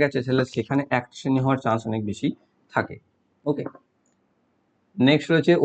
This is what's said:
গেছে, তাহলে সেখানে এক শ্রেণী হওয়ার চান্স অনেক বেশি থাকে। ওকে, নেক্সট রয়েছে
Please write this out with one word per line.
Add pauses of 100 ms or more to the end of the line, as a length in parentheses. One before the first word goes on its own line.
গেছে,
তাহলে
সেখানে
এক (120)
শ্রেণী
হওয়ার
চান্স
অনেক
বেশি (460)
থাকে। (500)
ওকে, (1300)
নেক্সট
রয়েছে (120)